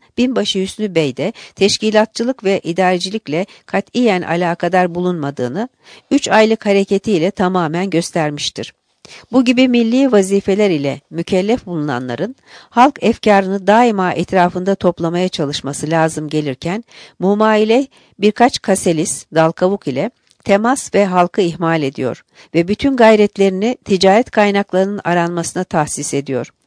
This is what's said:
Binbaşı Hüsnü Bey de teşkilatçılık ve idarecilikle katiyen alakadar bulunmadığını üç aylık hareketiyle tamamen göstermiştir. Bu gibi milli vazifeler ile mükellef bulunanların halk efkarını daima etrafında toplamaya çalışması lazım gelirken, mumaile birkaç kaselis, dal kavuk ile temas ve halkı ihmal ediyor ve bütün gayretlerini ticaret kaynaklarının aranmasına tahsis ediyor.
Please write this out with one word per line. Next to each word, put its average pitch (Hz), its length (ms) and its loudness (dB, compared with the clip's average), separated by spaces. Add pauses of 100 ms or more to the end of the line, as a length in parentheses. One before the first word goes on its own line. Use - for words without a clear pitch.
(180)
Binbaşı 220 400 -2
Hüsnü 190 360 -6
Bey 147 220 0
de 175 160 -4 (220)
teşkilatçılık 214 880 0
ve 190 160 0
idarecilikle 180 880 -2 (200)
katiyen 202 560 -2
alakadar 175 720 -2
bulunmadığını 165 760 -4 (420)
üç - 180 0
aylık 220 380 2
hareketiyle 196 640 0
tamamen 180 600 -2
göstermiştir. 151 840 -4 (580)
Bu 254 120 4
gibi 254 240 2
milli 240 440 2
vazifeler 196 580 2
ile 139 300 -4 (100)
mükellef 190 560 -2
bulunanların 147 720 -6 (340)
halk 262 320 2
efkarını 196 640 2
daima 202 460 2
etrafında 180 640 0
toplamaya 175 540 -2
çalışması 147 640 -6
lazım 160 380 0
gelirken, 151 560 -6 (340)
mumaile 214 680 2 (320)
birkaç 240 440 2
kaselis, 185 720 -2
dal 160 180 4
kavuk 185 360 -2
ile 143 220 -4 (340)
temas 220 500 0
ve 202 120 4
halkı 180 340 0
ihmal 165 420 0
ediyor 131 420 -6 (300)
ve 170 140 2
bütün 269 280 -2
gayretlerini 214 880 4
ticaret 196 460 2
kaynaklarının 202 720 0
aranmasına 175 600 -2
tahsis 147 500 -4
ediyor. 139 380 -4 (140)